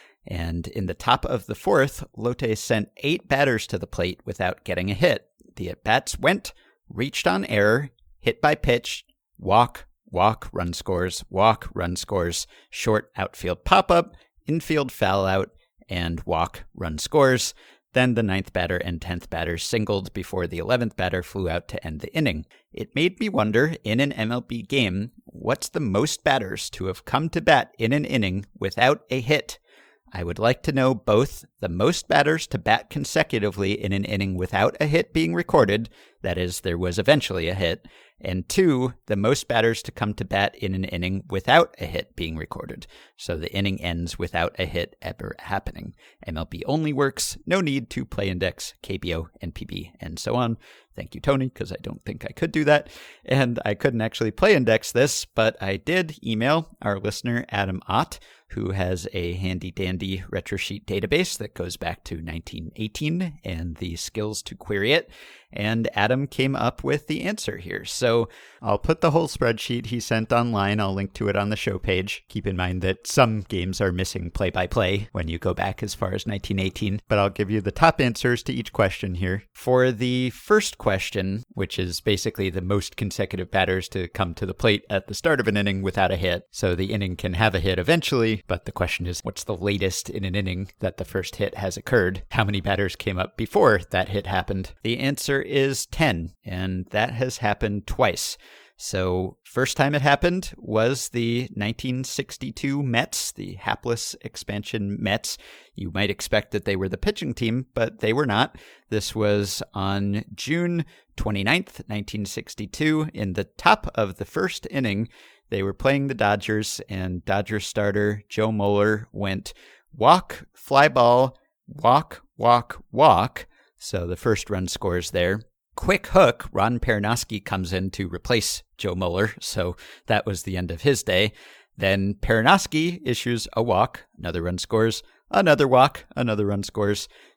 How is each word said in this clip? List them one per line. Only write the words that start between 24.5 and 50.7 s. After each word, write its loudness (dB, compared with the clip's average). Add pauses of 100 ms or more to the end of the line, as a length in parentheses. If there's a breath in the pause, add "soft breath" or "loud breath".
game, -2 (120)
what's -4
the -6
most 0
batters 0
to -8
have -6
come 0
to -4
bat 4
in 2
an 2
inning -2 (100)
without 2
a -2
hit? 0 (560 soft breath)
I -6
would -4
like 2
to 0
know 4
both 2 (140)
the -4
most 0
batters 4
to -4
bat 0
consecutively 0
in 0
an 0
inning -2
without 2
a 2
hit 2
being 0
recorded, 4 (320 soft breath)
that -2
is, -2
there -2
was -2
eventually 2
a -2
hit, -2 (320 loud breath)
and -4
two, 2 (100)
the 0
most 2
batters 2
to -10
come -4
to -6
bat 0
in -4
an -2
inning -4
without 4
a -6
hit -8
being -6
recorded, -12 (300 loud breath)
so -6
the -6
inning 0
ends -4
without -2
a 0
hit -4
ever -10
happening. -8 (320 soft breath)
M -6
L -4
B -12
only 0
works, -2
no 2
need -2
to -6
play -4
index, -4
K -8
B -4
O, -4 (120)
N -8
P -12
B, -10
and -10
so -4
on. 0 (380 loud breath)